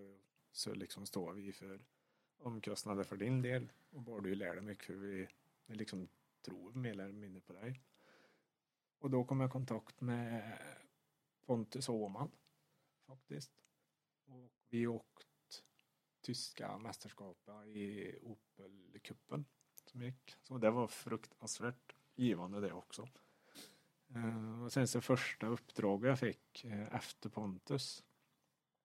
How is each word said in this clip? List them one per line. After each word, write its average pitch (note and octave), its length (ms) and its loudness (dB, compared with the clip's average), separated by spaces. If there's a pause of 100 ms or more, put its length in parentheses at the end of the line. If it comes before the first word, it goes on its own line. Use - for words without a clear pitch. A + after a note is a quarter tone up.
(520)
så - 220 -4
liksom G2 320 -6
står F2+ 280 -2
vi G2 180 -8
för F#2+ 280 -12 (580)
omkostnader G#2+ 640 -2
för - 140 -4
din B2 240 4
del B2 300 0 (180)
och C#3 120 -12
bara A2+ 200 -6
du G2 140 2
lär F#2 200 0
dig F#2+ 80 -6
mycket, G2+ 220 -8
för F2 80 -6
vi, G2 340 -4 (380)
vi A#2 100 -10
liksom G2+ 320 -4 (340)
tror F#2 320 -10
mer B2 180 0
eller G2 200 -4
mindre G2+ 300 -12
på - 120 -16
dig. B2 280 -6 (1160)
Och C#3+ 100 -2
då B2+ 140 6
kom C3+ 160 4
jag C3 100 6
i - 20 0
kontakt B2 500 -2
med A#2 560 0 (880)
Pontus B2 440 0
Åhman A2 420 0 (760)
faktiskt. C3+ 440 -12 (720)
Och B2+ 260 -18 (180)
vi A#2 180 4
åkte - 380 -4 (960)
tyska - 560 -4
mästerskapet G#2 920 -10
i G2+ 540 -4
Opel-cupen G2 1200 -8 (400)
som - 160 -10
gick. B2+ 400 -8
Så C3 160 -6
det A2 140 10
var A#2 160 6
fruktansvärt - 1080 -4 (200)
givande G2+ 440 4
det F#2+ 140 2
också. - 360 -10 (1040)
Eh, A2+ 480 -2
och A#2+ 80 -4
sen C3 160 8
så B2+ 140 4
första - 460 6
uppdraget A2 600 4
jag C3 100 6
fick, - 460 -2
eh, G#2+ 300 -4
efter - 340 -4
Pontus, G#2+ 760 -2 (800)